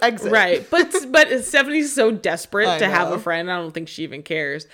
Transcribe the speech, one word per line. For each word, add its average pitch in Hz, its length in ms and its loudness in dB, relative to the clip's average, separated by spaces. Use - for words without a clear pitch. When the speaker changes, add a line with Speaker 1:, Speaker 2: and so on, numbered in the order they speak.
Speaker 1:
exit. 214 280 0
Speaker 2:
Right. 180 380 2
But, 339 220 2
Speaker 1:
<laughs> 262 80 -12
Speaker 2:
but 294 340 4
Stephanie's 294 500 0
so 226 160 4
desperate 196 580 -2
Speaker 1:
I 165 100 0
Speaker 2:
to 196 100 2
have 175 200 0
a 175 40 -4
Speaker 1:
know. 180 60 -4
Speaker 2:
friend, 170 320 -4
I 180 80 -4
don't 165 140 -10
think 165 160 -10
she - 140 -12
even 151 220 -12
cares. 151 500 -6